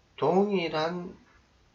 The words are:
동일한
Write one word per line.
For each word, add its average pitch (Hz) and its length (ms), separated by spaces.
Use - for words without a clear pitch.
동일한 175 1000